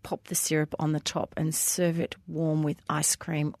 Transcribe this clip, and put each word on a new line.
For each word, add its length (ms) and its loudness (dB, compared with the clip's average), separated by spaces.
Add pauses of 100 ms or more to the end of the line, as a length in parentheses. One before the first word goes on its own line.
pop 240 -6
the 80 -6
syrup 420 2
on 140 2
the 80 0
top 360 -4
and 180 0
serve 460 2
it 140 -2 (140)
warm 340 2
with 160 0 (100)
ice 280 2
cream 440 -2